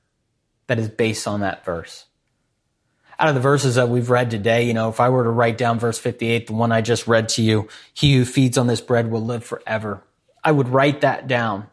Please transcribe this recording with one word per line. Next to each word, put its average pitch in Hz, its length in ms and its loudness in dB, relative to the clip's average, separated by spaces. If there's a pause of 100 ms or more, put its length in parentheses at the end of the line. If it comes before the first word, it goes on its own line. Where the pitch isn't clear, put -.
(680)
that 123 100 -2
is 110 100 -4
based 110 400 -4
on 104 120 -4
that 95 260 -6
verse. 85 400 -10 (1120)
Out 160 120 2
of 147 40 2
the 127 80 0
verses 139 340 2
that 123 140 2
we've 123 220 0
read 123 180 2
today, 113 380 0
you 117 80 0
know, 113 140 -2
if 110 100 -4
I 123 100 4
were 127 140 2
to 117 80 0
write 117 260 0
down 117 220 0
verse 117 180 -2
fifty-eight, 117 480 -2
the 110 80 -10
one 117 180 0
I 113 100 2
just 113 260 -2
read 113 220 2
to - 120 -2
you, 110 260 2 (240)
"He 139 240 2
who 127 100 4
feeds 131 340 0
on 120 80 2
this 117 140 0
bread 117 280 0
will 110 160 -4
live 117 180 -6
forever." 107 600 -8 (400)
I 160 80 2
would 135 180 0
write 135 320 2
that 135 260 -2
down. 113 460 -4